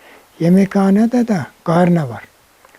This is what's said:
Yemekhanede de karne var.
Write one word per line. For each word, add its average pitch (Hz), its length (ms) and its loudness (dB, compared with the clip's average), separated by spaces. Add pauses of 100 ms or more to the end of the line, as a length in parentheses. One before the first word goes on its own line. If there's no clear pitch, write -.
(400)
Yemekhanede 196 880 0
de 175 180 -4 (180)
karne 170 440 0
var. 110 160 -16 (540)